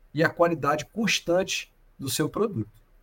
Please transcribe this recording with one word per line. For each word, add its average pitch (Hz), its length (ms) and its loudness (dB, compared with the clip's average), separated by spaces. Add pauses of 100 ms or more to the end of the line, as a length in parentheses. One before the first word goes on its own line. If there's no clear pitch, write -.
(120)
e 151 100 0
a - 60 4
qualidade 151 580 2
constante - 840 -2 (260)
do 139 100 -8
seu 156 200 -2
produto. 196 420 -4 (320)